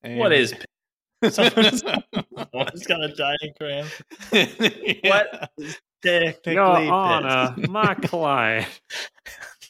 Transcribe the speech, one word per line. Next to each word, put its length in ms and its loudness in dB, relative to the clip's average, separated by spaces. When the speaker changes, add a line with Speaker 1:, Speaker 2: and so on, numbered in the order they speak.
Speaker 1:
What 300 0
Speaker 2:
And 20 6
Speaker 1:
is 180 4
piss? 140 2
<laughs> 0 -
Someone's, 460 4
Speaker 2:
<laughs> 20 -14
Speaker 1:
someone's 1040 -6
got 160 -2
a 120 -6
diagram. 720 -6
Speaker 2:
<laughs> 20 -2
Yeah. 720 0
Speaker 1:
What 560 0
is 200 -12
technically 540 0
Speaker 3:
Your 220 6
Speaker 1:
piss? 120 2
Speaker 3:
Honor, 680 2
my 260 2
client. 880 -2